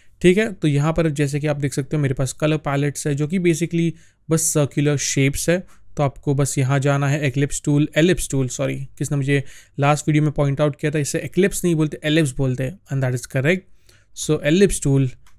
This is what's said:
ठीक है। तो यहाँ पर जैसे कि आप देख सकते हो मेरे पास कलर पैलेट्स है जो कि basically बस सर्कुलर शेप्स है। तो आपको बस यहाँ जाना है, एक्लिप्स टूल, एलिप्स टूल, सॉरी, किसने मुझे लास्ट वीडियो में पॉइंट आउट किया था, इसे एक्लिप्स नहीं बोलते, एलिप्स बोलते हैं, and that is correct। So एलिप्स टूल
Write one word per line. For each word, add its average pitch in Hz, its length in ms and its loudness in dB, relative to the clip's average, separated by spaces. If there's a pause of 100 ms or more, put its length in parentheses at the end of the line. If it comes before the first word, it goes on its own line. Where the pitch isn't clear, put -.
(220)
ठीक 180 160 6
है। 220 140 -2
तो 165 160 -2
यहाँ 147 240 2
पर 165 180 0
जैसे 143 300 -2
कि 151 60 -2
आप 147 100 -2
देख 143 160 -4
सकते 147 240 -4
हो 147 60 0
मेरे 135 120 0
पास 131 180 -4
कलर 156 240 0
पैलेट्स 143 500 -4
है 147 80 0
जो 147 120 -2
कि 180 120 -2
basically 170 540 0 (380)
बस 160 100 2
सर्कुलर 147 560 0
शेप्स 139 540 0
है। - 320 -4 (140)
तो 151 60 -2
आपको 143 320 -2
बस 139 240 0
यहाँ 135 200 2
जाना 139 300 0
है, 147 140 0
एक्लिप्स 139 420 -2
टूल, 147 320 2
एलिप्स 165 340 2
टूल, 135 180 0
सॉरी, 135 280 -4 (220)
किसने 143 180 -2
मुझे 139 280 0 (340)
लास्ट 143 300 2
वीडियो 151 140 4
में 151 100 2
पॉइंट 143 280 0
आउट 147 160 0
किया 151 160 -4
था, 160 60 -2
इसे 151 200 -2
एक्लिप्स 180 460 0
नहीं 175 100 2
बोलते, 151 300 -2
एलिप्स 151 320 2
बोलते 131 280 -2
हैं, - 160 -8 (120)
and 135 120 0
that 127 180 -2
is - 100 -14
correct। 156 280 0 (560)
So - 260 -2
एलिप्स 185 400 4
टूल 135 280 2 (280)